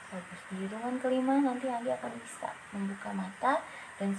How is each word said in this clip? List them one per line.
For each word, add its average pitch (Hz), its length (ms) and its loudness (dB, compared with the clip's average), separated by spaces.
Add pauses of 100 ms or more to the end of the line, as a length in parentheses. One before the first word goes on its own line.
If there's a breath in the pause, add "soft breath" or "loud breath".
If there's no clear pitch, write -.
(140)
Bagus. 180 280 -8 (120)
Di - 80 -4
hitungan 240 400 -2
kelima 262 400 6
nanti 254 240 4
Anggi 247 240 0
akan 240 320 0
bisa - 320 -8 (240)
membuka 196 320 -2
mata 202 560 2 (320 loud breath)
dan 196 220 2